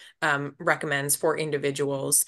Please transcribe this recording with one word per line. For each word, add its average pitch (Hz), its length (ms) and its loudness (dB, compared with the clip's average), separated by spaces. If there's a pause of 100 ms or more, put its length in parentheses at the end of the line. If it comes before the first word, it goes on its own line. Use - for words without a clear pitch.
(200)
um, 143 380 0
recommends 147 560 0
for 160 240 0
individuals. 139 880 0